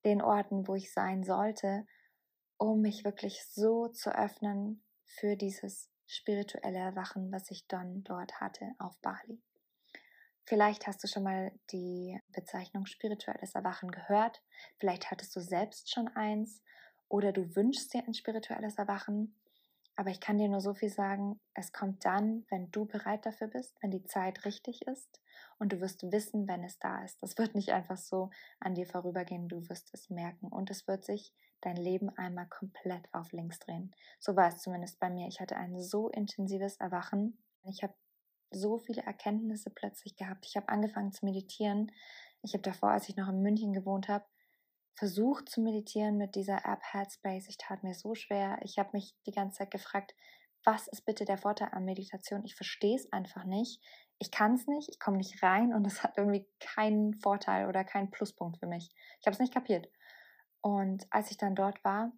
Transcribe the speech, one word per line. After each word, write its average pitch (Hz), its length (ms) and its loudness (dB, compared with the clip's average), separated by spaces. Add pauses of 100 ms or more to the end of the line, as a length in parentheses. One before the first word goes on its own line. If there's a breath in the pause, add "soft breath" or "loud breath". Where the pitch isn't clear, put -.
den 208 160 8
Orten, 202 460 4
wo 196 80 0
ich 190 180 -6
sein 190 300 0
sollte, 196 600 0 (720 soft breath)
um 214 240 6
mich 208 220 2
wirklich 202 420 -4
so 226 440 4
zu 233 260 -2
öffnen 208 680 0 (200)
für 208 320 0
dieses 196 540 -6 (180)
spirituelle 202 720 -2
Erwachen, 190 520 -4
was 190 200 -6
ich - 160 -14
dann 180 360 -4
dort - 360 -6
hatte - 400 -6
auf 185 220 -8
Bali. 226 400 -6 (1040 loud breath)
Vielleicht 208 420 6
hast 196 160 -6
du 202 40 -4
schon 202 160 -2
mal 190 280 0 (200)
die 180 460 -6 (120)
Bezeichnung 190 560 -6
spirituelles - 680 -6
Erwachen 185 380 -2
gehört. 208 500 4 (380 loud breath)
Vielleicht 180 320 0
hattest - 240 -8
du 185 60 -4
selbst 190 500 -2
schon 226 160 0
eins 214 560 -2 (460 loud breath)
oder 202 220 4
du 180 240 0
wünschst 233 380 4
dir 240 140 0
ein 226 60 -4
spirituelles 220 640 -4
Erwachen. 208 580 0 (640 soft breath)
Aber 190 120 0
ich 185 120 -4
kann 208 160 2
dir 208 100 6
nur 196 140 2
so 202 120 0
viel 208 160 0
sagen, 202 500 -2 (140)
es 190 200 -8
kommt 190 320 -4
dann, 214 440 2
wenn 180 220 -4
du 214 140 0
bereit 214 400 -4
dafür 220 220 -4
bist, 254 340 -8
wenn 196 100 0
die 190 140 -4
Zeit 185 400 -2
richtig - 420 -6
ist - 340 -10 (380 loud breath)
und 202 140 2
du 180 80 -2
wirst 185 300 -4
wissen, 208 360 2
wenn 180 160 -2
es 180 160 -10
da - 240 -2
ist. - 180 -14
Das - 160 -6
wird 220 180 2
nicht 202 160 2
einfach 185 260 2
so 190 320 -2 (300 loud breath)
an 185 140 -2
dir 180 140 -2
vorübergehen, 175 640 -4
du 170 200 -8
wirst - 240 -12
es - 160 -18
merken 175 380 -6
und 196 240 -4
es - 160 -8
wird 196 160 -2
sich 208 300 -6 (260 soft breath)
dein 175 160 -4
Leben 185 340 0
einmal 180 380 -6
komplett 180 680 -8
auf 170 180 -8
links 170 280 -6
drehen. 180 340 -8 (240 loud breath)
So 196 180 0
war 180 120 10
es 170 120 0
zumindest 180 400 -6
bei 180 100 0
mir. 180 180 -4
Ich 190 120 -10
hatte 185 180 -4
ein 180 220 -6
so 208 300 -2
intensives 196 680 -2
Erwachen. 196 600 0 (260)
Ich 190 200 -6
habe 202 100 -4 (560)
so 208 300 2
viele - 240 -4
Erkenntnisse 214 680 -2
plötzlich - 460 -10
gehabt. 196 300 -8
Ich - 100 -12
habe 202 140 -2
angefangen 208 420 0
zu 196 140 -6
meditieren. 202 680 -2 (500 loud breath)
Ich - 120 -8
habe 202 100 -2
davor, 196 280 2
als 208 180 2
ich 196 80 -6
noch 190 120 0
in 190 120 2
München 214 320 4
gewohnt 190 340 0
habe, 202 180 0 (680)
versucht 208 540 2
zu - 140 0
meditieren 214 560 2
mit 202 180 0
dieser 196 300 0
App 196 180 0
Headspace. 196 640 -4
Ich 208 100 -14
tat 190 240 -8
mir 185 120 -4
so 202 200 -4
schwer. 202 480 0
Ich - 160 -6
habe 196 140 2
mich 202 240 -4 (100)
die 202 60 -4
ganze 196 280 -2
Zeit 196 120 -4
gefragt, 196 420 -4 (520 loud breath)
was 220 240 6
ist - 160 -12
bitte 214 180 0
der 196 140 2
Vorteil 208 340 0
an 185 140 -2
Meditation? 196 580 -4
Ich 214 120 -10
verstehe 208 400 2
es - 180 -4
einfach 185 320 -4
nicht. 202 360 -2 (380 loud breath)
Ich - 120 -6
kann's 240 360 4
nicht, 294 220 -2
ich - 100 -14
komme 196 180 2
nicht 190 240 -2
rein 214 320 8
und 202 140 4
es - 160 -2
hat - 140 2
irgendwie 202 280 4 (140)
keinen 214 560 2
Vorteil 196 520 2
oder 190 180 2
keinen 196 260 -2
Pluspunkt 175 480 -4
für 175 80 -4
mich. 170 260 -6 (280 loud breath)
Ich - 60 4
habe 196 60 4
es - 60 -6
nicht 254 140 4
kapiert. 214 360 2 (720 loud breath)
Und 196 500 0
als 214 220 2
ich 208 60 -10
dann 196 180 2
dort 196 300 2
war 214 320 2